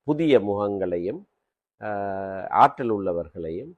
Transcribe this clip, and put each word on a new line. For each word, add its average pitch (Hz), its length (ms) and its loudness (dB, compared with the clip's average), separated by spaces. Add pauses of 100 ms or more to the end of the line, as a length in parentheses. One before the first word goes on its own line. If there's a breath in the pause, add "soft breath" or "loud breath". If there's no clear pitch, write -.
புதிய 147 380 4
முகங்களையும், 101 840 -2 (580)
அ, 107 60 -8 (600)
ஆற்றல் 127 420 4
உள்ளவர்களையும், 90 880 -4